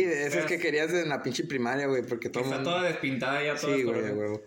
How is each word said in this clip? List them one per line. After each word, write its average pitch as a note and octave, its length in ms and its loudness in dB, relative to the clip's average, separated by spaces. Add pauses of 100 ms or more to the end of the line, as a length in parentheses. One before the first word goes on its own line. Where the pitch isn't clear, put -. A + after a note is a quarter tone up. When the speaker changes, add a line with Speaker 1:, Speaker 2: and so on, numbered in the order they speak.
Speaker 1:
de E3 100 2
Speaker 2:
de C#3+ 120 0
esas D3 160 0
que F3+ 140 0
Speaker 1:
feas. E3 40 -4
Speaker 2:
querías D#3+ 320 2
en E3+ 160 2
la C3+ 120 -2
pinche C3+ 220 -2
primaria, C#3 440 0
güey, C3 200 2
porque A#2+ 220 -4
todo B2 140 -2
Speaker 1:
Está C3 120 -2
Speaker 2:
mundo C3+ 160 -2
Speaker 1:
toda F3+ 120 2
despintada C#3+ 600 0
ya, D3 120 0
toda C#3+ 200 0
Speaker 2:
Sí, C3+ 80 4
güey, A2+ 160 2
Speaker 1:
escorosa. G#2+ 140 0
Speaker 2:
huevo. G#2 340 -2